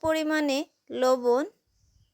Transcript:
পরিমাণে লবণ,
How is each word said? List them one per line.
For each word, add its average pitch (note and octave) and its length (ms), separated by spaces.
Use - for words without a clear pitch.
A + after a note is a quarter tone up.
পরিমাণে D#4 580
লবণ, B3 500